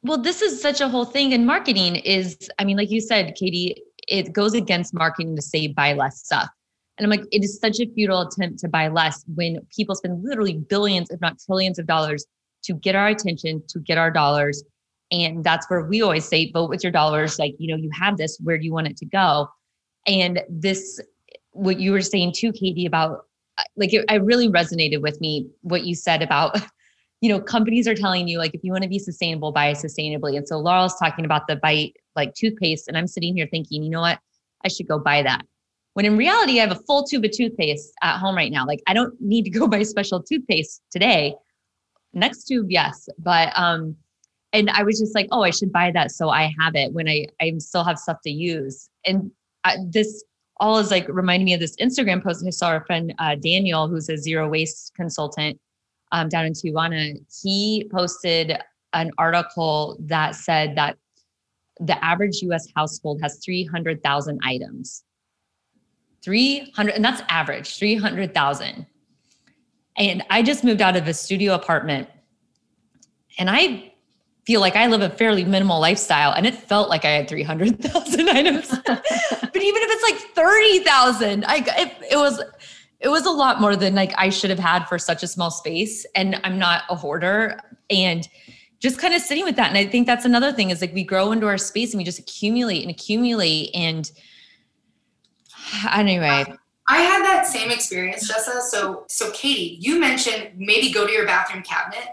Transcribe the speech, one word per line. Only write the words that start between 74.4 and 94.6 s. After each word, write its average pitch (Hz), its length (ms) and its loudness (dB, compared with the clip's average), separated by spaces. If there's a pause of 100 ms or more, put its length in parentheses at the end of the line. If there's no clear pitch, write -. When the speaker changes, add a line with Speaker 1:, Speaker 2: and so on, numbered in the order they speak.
Speaker 1:
feel 226 160 4
like 185 140 4
I 226 140 6
live 220 140 4
a 180 80 2
fairly 214 340 2
minimal 190 360 2
lifestyle, 151 520 4
and 180 140 2
it 247 80 2
felt 208 340 0
like 160 160 0
I 151 60 4
had 147 180 2
three 156 140 -6
hundred 160 380 0
thousand 330 480 0
<laughs> 254 120 4
items. 302 280 2
But 554 920 -2
even 403 200 2
if 440 80 -2
it's, 440 200 0
like, - 240 -8
thirty 392 460 6
thousand, 247 640 4
I, 302 120 2 (220)
it, - 340 -2
it 285 40 4
was, 285 260 2 (580)
it - 80 0
was 302 180 2
a 381 40 2
lot 269 300 2
more 202 160 4
than, 190 180 2
like, 190 220 2
I 190 140 2
should 190 200 -2
have 185 80 0
had 175 280 2
for 175 120 -4
such 165 240 -2
a 175 60 -6
small 170 220 -2
space. 170 540 -6 (120)
And 190 260 0
I'm 185 160 -2
not 175 300 2
a 175 80 -2
hoarder, 175 640 -2 (300)
and 185 360 2 (540)
just 262 200 0
kinda 349 200 2
sitting 330 240 -2
with 330 120 0
that. 226 120 4
And 196 100 2
I 202 80 4
think 240 220 4
that's 240 160 2
another 247 280 4
thing 202 180 0
is, 170 100 -2
like, 175 140 -4
we 185 100 -2
grow 190 260 2
into 220 160 2
our 196 120 2
space 226 340 -4
and 214 60 -2
we 180 60 -2
just 175 140 -6
accumulate 220 640 -2
and 175 80 -8
accumulate. 208 840 0
And 160 360 -2 (1800)